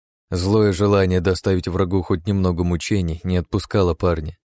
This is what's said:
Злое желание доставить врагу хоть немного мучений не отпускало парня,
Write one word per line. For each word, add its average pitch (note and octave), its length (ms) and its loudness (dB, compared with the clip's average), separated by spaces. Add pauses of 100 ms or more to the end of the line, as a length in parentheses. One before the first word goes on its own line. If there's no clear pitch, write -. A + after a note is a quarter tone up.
(300)
Злое G2 440 2
желание F#2+ 480 2
доставить F#2 480 0
врагу F#2 320 0
хоть F2 260 -4
немного F#2 380 0
мучений F2 580 -2
не F2+ 140 -2
отпускало F2+ 560 0
парня, D#2+ 440 -2 (160)